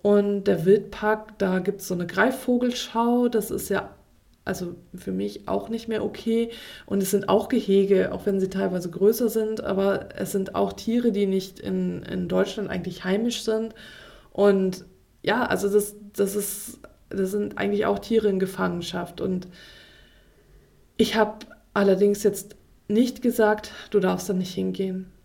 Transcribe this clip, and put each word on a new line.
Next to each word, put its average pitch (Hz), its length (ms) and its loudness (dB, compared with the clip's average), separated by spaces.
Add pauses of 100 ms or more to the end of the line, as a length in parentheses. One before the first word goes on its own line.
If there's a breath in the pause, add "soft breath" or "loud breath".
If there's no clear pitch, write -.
Und 202 440 4
der 170 200 2
Wildpark, 214 720 2
da 185 200 0
gibt's 196 280 -4
so 185 60 -4
eine 175 140 -4
Greifvogelschau. 240 1200 0
Das 220 220 -2
ist - 180 -6
ja - 220 -2 (540)
also 180 300 -6 (180)
für 185 200 -8
mich 202 340 -6
auch 196 220 -4
nicht 226 180 -6
mehr 214 160 -4
okay. 226 480 -2 (340 loud breath)
Und 196 160 -2
es 190 100 -2
sind 196 180 0
auch 214 180 4
Gehege, 196 640 4
auch - 140 -8
wenn 196 160 0
sie 190 80 0
teilweise 185 420 -2
größer 214 380 4
sind, 220 340 -2
aber 196 460 0 (100)
es 190 140 -4
sind 196 220 -2
auch 196 180 0
Tiere, 233 400 2
die 202 140 2
nicht 190 340 -2
in, 180 420 -2
in 180 240 -4
Deutschland 190 420 0
eigentlich 180 360 -6
heimisch 226 380 0
sind. 220 300 -2 (600 loud breath)
Und 190 500 4 (380)
ja, 226 240 2
also 196 240 0
das, 202 260 2 (160)
das 196 240 0
ist, - 440 -6 (300)
das 190 220 -2
sind 208 260 -4
eigentlich 202 280 0
auch 202 140 0
Tiere 220 280 2
in 190 120 2
Gefangenschaft. 180 840 -4
Und 185 260 -2 (1500 loud breath)
ich - 180 2
hab 214 300 0 (280)
allerdings 202 500 4
jetzt - 320 -2 (320)
nicht 233 340 2
gesagt, 214 500 2 (200 loud breath)
„Du 208 100 4
darfst 185 280 0
da 196 40 -2
nicht 185 200 -2
hingehen.“ 185 580 -6 (140)